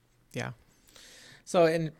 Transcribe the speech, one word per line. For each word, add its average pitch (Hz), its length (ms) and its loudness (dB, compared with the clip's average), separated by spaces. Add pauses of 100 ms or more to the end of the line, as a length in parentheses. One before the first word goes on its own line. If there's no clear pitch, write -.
(340)
yeah. - 180 -10 (920)
So, 175 220 2
and 160 340 0